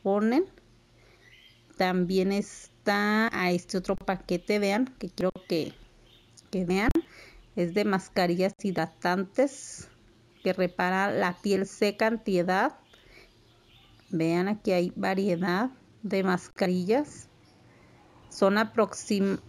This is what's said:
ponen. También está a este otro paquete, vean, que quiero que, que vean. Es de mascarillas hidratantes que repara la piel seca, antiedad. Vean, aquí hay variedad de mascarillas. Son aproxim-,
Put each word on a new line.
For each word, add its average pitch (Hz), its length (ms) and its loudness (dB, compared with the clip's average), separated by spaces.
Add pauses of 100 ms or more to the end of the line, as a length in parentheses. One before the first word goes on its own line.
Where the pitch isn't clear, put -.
ponen. 220 400 2 (1300)
También 185 540 2
está 208 1000 0
a 185 180 0
este 175 260 -2
otro 190 200 -2
paquete, 190 640 -2
vean, 202 400 0
que 175 100 -8
quiero 185 220 -2 (160)
que, 160 260 -4 (800)
que 185 120 -2
vean. 196 260 2 (640)
Es 175 180 -2
de 208 100 2
mascarillas 185 800 0
hidratantes 190 1300 -2 (560)
que 185 80 2
repara 185 580 0
la 185 320 0
piel 196 240 0
seca, 208 400 0
antiedad. 202 720 0 (1300)
Vean, 170 360 2
aquí 208 240 -2
hay 180 240 2
variedad 190 760 0 (340)
de 190 180 0
mascarillas. 185 1040 -2 (1000)
Son 202 280 2
aproxim-, 202 920 0